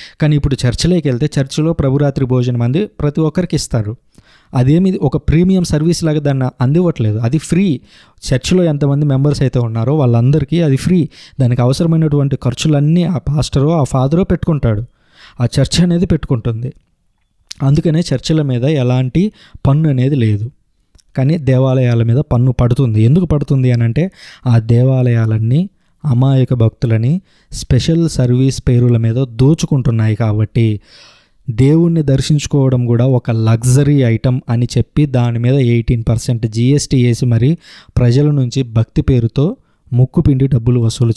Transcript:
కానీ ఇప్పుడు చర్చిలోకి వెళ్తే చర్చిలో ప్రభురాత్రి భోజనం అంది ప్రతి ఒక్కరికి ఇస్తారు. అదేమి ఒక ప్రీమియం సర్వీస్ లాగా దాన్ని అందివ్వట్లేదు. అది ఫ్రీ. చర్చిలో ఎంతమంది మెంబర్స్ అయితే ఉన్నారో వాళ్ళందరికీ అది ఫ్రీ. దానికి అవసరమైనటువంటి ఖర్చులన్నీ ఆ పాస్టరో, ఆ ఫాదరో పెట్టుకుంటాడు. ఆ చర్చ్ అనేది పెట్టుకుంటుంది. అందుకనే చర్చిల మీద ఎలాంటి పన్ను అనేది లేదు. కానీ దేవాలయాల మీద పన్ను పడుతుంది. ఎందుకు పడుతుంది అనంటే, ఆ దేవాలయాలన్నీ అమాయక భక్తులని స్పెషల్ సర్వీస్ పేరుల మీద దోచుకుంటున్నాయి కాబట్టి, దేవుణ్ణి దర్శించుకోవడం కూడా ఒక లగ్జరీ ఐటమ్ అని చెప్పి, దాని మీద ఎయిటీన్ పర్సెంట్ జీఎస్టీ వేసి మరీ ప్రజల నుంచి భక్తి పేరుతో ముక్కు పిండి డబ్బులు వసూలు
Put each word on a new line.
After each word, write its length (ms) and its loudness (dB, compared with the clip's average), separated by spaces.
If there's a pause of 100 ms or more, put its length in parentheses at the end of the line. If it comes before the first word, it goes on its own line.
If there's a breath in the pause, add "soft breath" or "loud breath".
(200 loud breath)
కానీ 160 2
ఇప్పుడు 200 -2 (100)
చర్చిలోకి 420 0
వెళ్తే 220 -2 (100)
చర్చిలో 320 -2
ప్రభురాత్రి 540 -2
భోజనం 360 0
అంది 240 -2
ప్రతి 340 -4
ఒక్కరికి 360 -2
ఇస్తారు. 400 -4 (580 soft breath)
అదేమి 480 2
ఒక 140 0
ప్రీమియం 480 2
సర్వీస్ 400 -2
లాగా 140 0
దాన్ని 280 -2 (140)
అందివ్వట్లేదు. 580 0
అది 200 -2
ఫ్రీ. 420 -2 (540 soft breath)
చర్చిలో 300 0
ఎంతమంది 420 0
మెంబర్స్ 360 0
అయితే 160 0
ఉన్నారో 380 -2
వాళ్ళందరికీ 640 2
అది 160 2
ఫ్రీ. 320 0 (320 loud breath)
దానికి 220 0
అవసరమైనటువంటి 720 0
ఖర్చులన్నీ 680 0
ఆ 160 -2
పాస్టరో, 640 -2
ఆ 40 0
ఫాదరో 400 0
పెట్టుకుంటాడు. 600 -2 (560 loud breath)
ఆ 40 0
చర్చ్ 360 0
అనేది 260 0
పెట్టుకుంటుంది. 680 -4 (920)
అందుకనే 380 2
చర్చిల 420 -2
మీద 220 -2
ఎలాంటి 680 0 (340 loud breath)
పన్ను 220 2
అనేది 260 0
లేదు. 360 -2 (680)
కానీ 220 0
దేవాలయాల 640 0
మీద 140 0
పన్ను 360 0
పడుతుంది. 500 2
ఎందుకు 240 2
పడుతుంది 460 0
అనంటే, 380 0 (360 loud breath)
ఆ 120 2
దేవాలయాలన్నీ 1120 0 (340)
అమాయక 500 2
భక్తులని 680 0 (300 soft breath)
స్పెషల్ 560 0
సర్వీస్ 600 0
పేరుల 280 2
మీద 180 0
దోచుకుంటున్నాయి 1000 0
కాబట్టి, 640 0 (720 loud breath)
దేవుణ్ణి 520 2
దర్శించుకోవడం 840 0
కూడా 200 2
ఒక 240 0
లగ్జరీ 720 2
ఐటమ్ 460 0
అని 200 0 (100)
చెప్పి, 280 0
దాని 320 -2
మీద 160 0
ఎయిటీన్ 540 0
పర్సెంట్ 380 -2
జీఎస్టీ 600 0
వేసి 200 0
మరీ 300 2 (400 loud breath)
ప్రజల 340 2
నుంచి 320 -2
భక్తి 400 -2
పేరుతో 540 0 (360)
ముక్కు 280 2
పిండి 260 2
డబ్బులు 340 0
వసూలు 360 0